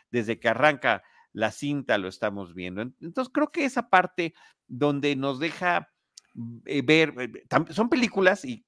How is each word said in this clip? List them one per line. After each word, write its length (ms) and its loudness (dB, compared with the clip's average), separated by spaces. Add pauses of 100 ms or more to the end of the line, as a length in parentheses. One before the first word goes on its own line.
(100)
desde 280 -4
que 100 -2
arranca 540 2 (300)
la 180 0
cinta 480 -2
lo 100 -4
estamos 460 -6
viendo. 280 -8
En-, 180 -12
entonces, 320 -8
creo 180 0
que 140 -4
esa 260 -4
parte 440 2 (340)
donde 480 0
nos 240 -2
deja, 520 -2 (720)
eh, 160 -2
ver, 360 4
eh, 300 -10
tam-, 240 2
son 160 0
películas, 560 2
y 240 -10